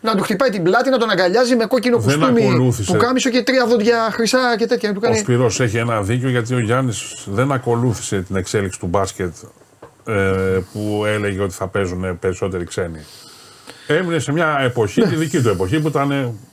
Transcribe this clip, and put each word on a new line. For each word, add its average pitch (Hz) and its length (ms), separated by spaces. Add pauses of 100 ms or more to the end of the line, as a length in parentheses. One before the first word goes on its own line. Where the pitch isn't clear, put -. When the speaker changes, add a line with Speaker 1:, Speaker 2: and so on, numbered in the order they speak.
Speaker 1:
να 220 140
του 190 80
χτυπάει 240 260
την 196 140
πλάτη, 202 260
να 262 80
τον 220 120
αγκαλιάζει 208 460
με 226 100
κόκκινο 240 320
Speaker 2:
Δεν 135 220
Speaker 1:
κουστούμι, 233 240
Speaker 2:
ακολούθησε. 123 480
Speaker 1:
πουκάμισο 254 380
και 240 140
τρία 254 220
δόντια 226 460
χρυσά 240 460
και 226 80
τέτοια, 233 240
να 208 60
του 196 80
Speaker 2:
Ο - 40
Speaker 1:
κάνει 220 120
Speaker 2:
Σπυρός 123 400
έχει 117 180
ένα 117 240
δίκιο, 123 280
γιατί 123 240
ο 123 60
Γιάννης 120 680
δεν 120 260
ακολούθησε 120 680
την 92 140
εξέλιξη 95 440
του 95 80
μπάσκετ, 92 460 (720)
ε, 95 540 (140)
που 107 320
έλεγε 104 360
ότι 95 120
θα 98 140
παίζουνε 92 460
περισσότεροι 90 520
ξένοι. 82 340 (880)
Έμεινε 165 320
σε 139 120
μια 156 300
εποχή, 120 400
Speaker 1:
Ναι. 214 60
Speaker 2:
τη 127 80
δική 156 260
του 117 80
εποχή, 95 300
που 151 80
ήταν 139 460 (200)